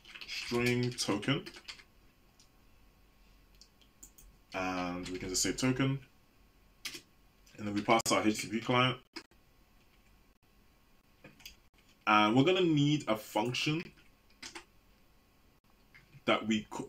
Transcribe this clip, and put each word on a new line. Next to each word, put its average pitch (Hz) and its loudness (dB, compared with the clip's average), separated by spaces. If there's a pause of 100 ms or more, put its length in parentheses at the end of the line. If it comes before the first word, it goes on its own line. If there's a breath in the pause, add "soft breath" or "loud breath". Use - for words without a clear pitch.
(260)
string 123 0
token. 123 -2 (3000)
And 90 -4
we 92 -8
can 95 -8
just 92 -2
say 95 0
token. 135 0 (1600)
And 107 -8
then 104 -4
we 104 0
pass 113 4 (100)
our 98 4
H 107 2
T 92 -8
T 104 -4
P - -2
client. 127 2 (3000)
And 107 6
we're 135 6
gonna 185 4
need 147 4
a 110 0
function 151 -2 (2500)
that - 0
we, - 0 (100)
c-, - -8